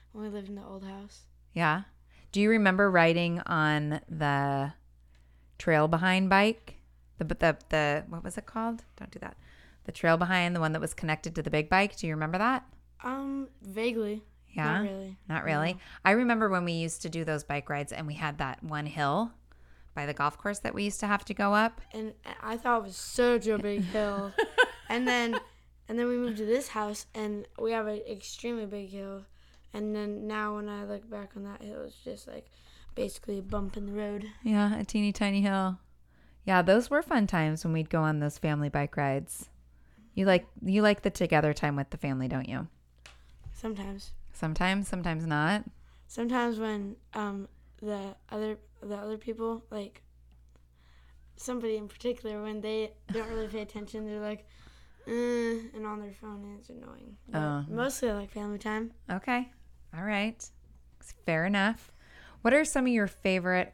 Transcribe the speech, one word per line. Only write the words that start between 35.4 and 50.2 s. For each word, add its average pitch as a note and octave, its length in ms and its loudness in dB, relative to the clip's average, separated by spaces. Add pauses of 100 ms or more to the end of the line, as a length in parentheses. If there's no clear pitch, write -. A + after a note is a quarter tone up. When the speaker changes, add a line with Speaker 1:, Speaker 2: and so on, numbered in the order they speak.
Speaker 2:
hill. F#3+ 360 2 (680)
Yeah, F#3 160 6
those G3+ 280 6
were D4 140 4
fun A3+ 240 4
times D#3 380 2
when E3 80 2
we'd D#3+ 160 0
go D#3+ 120 2
on D#3 180 4
those D3 180 0
family D3 320 0
bike C#3+ 280 -2
rides. C#3 520 -2 (640)
You F#3+ 100 2
like, F#3 220 6 (160)
you G3 180 4
like G#3 200 6
the G3 100 2
together D#3 420 4
time D3 220 0
with C#3 160 -2
the - 60 -6
family, C3 320 -2
don't C3 200 -2
you? C#3+ 180 -6 (840)
Speaker 1:
Sometimes. G3 600 -8 (180)
Speaker 2:
Sometimes, F3+ 560 0
sometimes E3 380 -2
not? D#3+ 380 2 (440)
Speaker 1:
Sometimes A#3+ 520 -2
when, G#3 360 -4 (180)
um, G3+ 360 -6 (320)
the G3 340 -8 (160)
other, G#3+ 260 -4 (240)
the G#3 140 -8
other G#3 220 -8
people, A3+ 520 -6
like, G#3 320 -10 (1300)